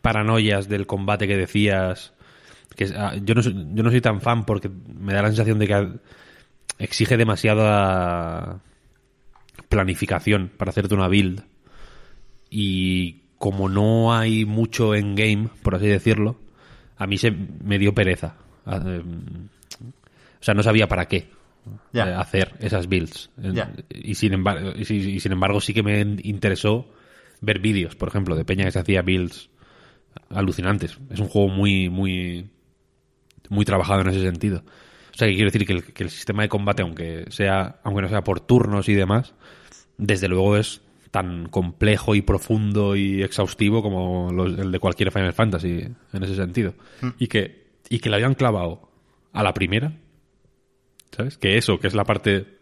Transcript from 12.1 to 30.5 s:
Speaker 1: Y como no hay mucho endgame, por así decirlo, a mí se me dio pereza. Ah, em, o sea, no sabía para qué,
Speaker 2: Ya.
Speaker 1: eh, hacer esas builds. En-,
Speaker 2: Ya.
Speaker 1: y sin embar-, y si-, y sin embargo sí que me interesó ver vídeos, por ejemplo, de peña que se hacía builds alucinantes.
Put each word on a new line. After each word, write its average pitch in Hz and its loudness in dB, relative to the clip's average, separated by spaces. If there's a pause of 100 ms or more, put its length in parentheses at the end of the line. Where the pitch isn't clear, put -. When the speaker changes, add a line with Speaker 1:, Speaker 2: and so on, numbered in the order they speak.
Speaker 1:
Y 92 -2 (160)
como 98 -2
no 113 4
hay 110 2
mucho 110 0
endgame, 104 2 (140)
por 92 0
así 98 2
decirlo, 104 2 (580)
a 98 -4
mí 98 -2
se 117 2
me 98 -4
dio 101 4
pereza. 90 0 (300)
Ah, 95 -4
em, 87 -8 (320)
o - -20
sea, 107 0
no 101 2
sabía 107 4
para 90 -2
qué, - -4 (640)
Speaker 2:
Ya. 110 0
Speaker 1:
eh, 90 -4
hacer 92 -2
esas 92 -2
builds. 87 -2 (120)
En-, 95 -4
Speaker 2:
Ya. - -4 (180)
Speaker 1:
y - -8
sin 101 0
embar-, 95 -2
y 107 -6
si-, 98 -2
y 95 -4
sin 98 -2
embargo 98 2
sí 98 -4
que 107 2
me 104 2
interesó 104 -2 (520)
ver 101 -2
vídeos, 98 0
por - -4
ejemplo, 92 -2
de 80 -2
peña 95 0
que 92 0
se 92 -2
hacía 92 2
builds 92 -2 (800)
alucinantes. 95 -2 (120)